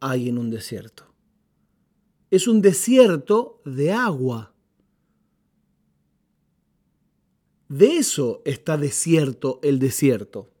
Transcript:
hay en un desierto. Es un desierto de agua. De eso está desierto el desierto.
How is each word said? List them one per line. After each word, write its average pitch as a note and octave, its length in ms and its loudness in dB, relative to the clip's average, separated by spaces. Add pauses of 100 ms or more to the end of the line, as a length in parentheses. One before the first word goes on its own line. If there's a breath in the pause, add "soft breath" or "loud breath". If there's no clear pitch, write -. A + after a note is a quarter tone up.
hay B2+ 280 -2
en A#2+ 80 -2
un A#2 120 -4
desierto. - 560 -12 (1200)
Es F#3+ 180 2
un A3 140 4
desierto G#3 1040 2
de C#3+ 280 -2
agua. C3 600 -4 (3250)
De G#3+ 280 4
eso C3 480 -2
está D3 320 -4
desierto C#3+ 840 -4
el C#3 160 0
desierto. B2 800 -2